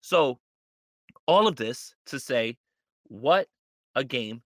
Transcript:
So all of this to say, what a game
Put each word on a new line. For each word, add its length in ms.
So 380
all 200
of 100
this 380
to 120
say, 380
what 440
a 100
game 420